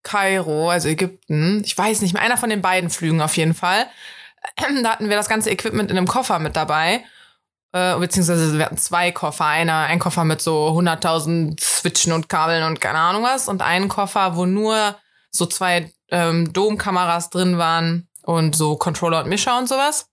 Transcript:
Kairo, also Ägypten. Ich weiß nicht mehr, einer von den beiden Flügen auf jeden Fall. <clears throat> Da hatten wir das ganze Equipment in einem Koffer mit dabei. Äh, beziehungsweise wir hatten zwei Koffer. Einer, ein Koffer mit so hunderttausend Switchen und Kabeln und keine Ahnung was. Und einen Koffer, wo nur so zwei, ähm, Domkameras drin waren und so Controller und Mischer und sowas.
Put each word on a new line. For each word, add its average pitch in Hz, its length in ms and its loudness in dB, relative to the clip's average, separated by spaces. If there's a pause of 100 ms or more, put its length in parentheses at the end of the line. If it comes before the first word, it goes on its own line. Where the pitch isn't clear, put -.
Kairo, 180 640 0
also 175 200 0
Ägypten. 175 760 -2
Ich - 120 -4
weiß 208 240 0
nicht 175 120 0
mehr, - 100 0
einer 233 140 2
von 233 120 0
den 202 120 0
beiden 185 280 0
Flügen 160 320 0
auf 151 160 0
jeden 160 160 2
Fall. 196 320 0 (720)
<clears throat> 285 260 0
Da 226 100 2
hatten 214 160 -4
wir 208 80 2
das 208 120 0
ganze 220 220 2
Equipment 208 400 -2
in 190 60 0
einem 185 100 2
Koffer 208 320 0
mit 156 160 -4
dabei. 165 480 0 (720)
Äh, 180 260 0
beziehungsweise 165 580 2
wir 156 80 2
hatten - 120 -6
zwei 175 340 0
Koffer. 156 340 -4
Einer, 160 360 2
ein 160 180 0
Koffer 170 260 0
mit 156 160 0
so 156 320 0
hunderttausend 165 880 0
Switchen - 500 0
und 165 160 -2
Kabeln 165 360 0
und 160 180 -2
keine - 180 -2
Ahnung 185 240 2
was. 262 240 0
Und 190 140 -2
einen 185 260 2
Koffer, 196 480 0
wo 180 120 0
nur 208 480 0 (340)
so - 160 0
zwei, 175 460 0 (180)
ähm, 170 420 0
Domkameras 185 800 0
drin 180 300 0
waren 165 480 0 (160)
und 160 320 0
so 151 200 2
Controller 165 480 0
und 135 60 -6
Mischer 240 280 0
und 254 120 0
sowas. 277 420 0